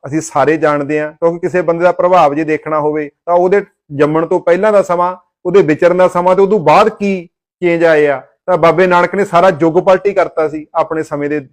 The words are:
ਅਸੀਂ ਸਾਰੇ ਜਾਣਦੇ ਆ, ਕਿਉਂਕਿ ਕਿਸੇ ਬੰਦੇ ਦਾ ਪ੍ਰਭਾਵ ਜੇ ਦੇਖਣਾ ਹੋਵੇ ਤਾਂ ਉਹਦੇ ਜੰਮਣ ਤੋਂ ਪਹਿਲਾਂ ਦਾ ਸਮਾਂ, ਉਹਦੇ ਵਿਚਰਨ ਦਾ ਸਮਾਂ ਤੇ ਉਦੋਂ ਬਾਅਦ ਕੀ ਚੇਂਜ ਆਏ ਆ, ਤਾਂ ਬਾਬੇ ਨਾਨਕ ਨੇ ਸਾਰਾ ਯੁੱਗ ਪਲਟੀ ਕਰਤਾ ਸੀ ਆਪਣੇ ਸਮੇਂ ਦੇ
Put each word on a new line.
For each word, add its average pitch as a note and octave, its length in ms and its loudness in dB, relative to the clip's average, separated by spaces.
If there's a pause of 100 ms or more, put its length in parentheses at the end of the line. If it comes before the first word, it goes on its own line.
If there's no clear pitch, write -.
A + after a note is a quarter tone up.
ਅਸੀਂ D3+ 140 -4
ਸਾਰੇ D3 360 0
ਜਾਣਦੇ D3 420 -2
ਆ, D3+ 120 -6
ਕਿਉਂਕਿ E3+ 280 -4
ਕਿਸੇ F3 220 -4
ਬੰਦੇ E3+ 220 -2
ਦਾ F3 80 4
ਪ੍ਰਭਾਵ F3 420 2
ਜੇ D#3 100 -4
ਦੇਖਣਾ D#3 360 -4
ਹੋਵੇ D3+ 300 -4 (160)
ਤਾਂ E3+ 80 -2
ਉਹਦੇ F#3 280 2 (300)
ਜੰਮਣ D3+ 340 0
ਤੋਂ F3+ 140 -2
ਪਹਿਲਾਂ F#3 340 0
ਦਾ G3+ 80 4
ਸਮਾਂ, F3 340 -4 (300)
ਉਹਦੇ F3+ 160 4
ਵਿਚਰਨ E3+ 360 2
ਦਾ F3+ 100 4
ਸਮਾਂ F3+ 280 0
ਤੇ G3 60 2
ਉਦੋਂ G3 180 2
ਬਾਅਦ E3+ 300 4
ਕੀ G3 380 -6 (340)
ਚੇਂਜ E3+ 220 0
ਆਏ D3+ 240 4
ਆ, C3 140 -4 (240)
ਤਾਂ F3+ 120 0
ਬਾਬੇ E3 300 2
ਨਾਨਕ F3 280 0
ਨੇ G3 100 -2
ਸਾਰਾ F3+ 240 2 (120)
ਯੁੱਗ E3 240 2
ਪਲਟੀ F#3+ 280 0
ਕਰਤਾ E3 340 -2
ਸੀ D3+ 180 -10 (100)
ਆਪਣੇ D#3+ 280 -4
ਸਮੇਂ D3 260 -6
ਦੇ D3+ 100 -4 (140)